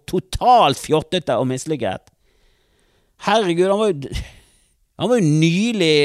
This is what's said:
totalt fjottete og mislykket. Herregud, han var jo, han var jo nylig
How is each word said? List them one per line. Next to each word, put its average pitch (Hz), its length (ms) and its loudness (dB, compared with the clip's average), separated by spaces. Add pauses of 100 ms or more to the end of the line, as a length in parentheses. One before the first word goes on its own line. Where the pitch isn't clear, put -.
totalt 190 720 2
fjottete 147 560 -2
og 127 160 -2
mislykket. 131 560 -6 (1200)
Herregud, 185 400 0
han 202 160 0
var 202 80 0
jo, 139 300 -8 (800)
han 185 80 -2
var 247 80 2
jo 202 80 2 (160)
nylig 175 640 2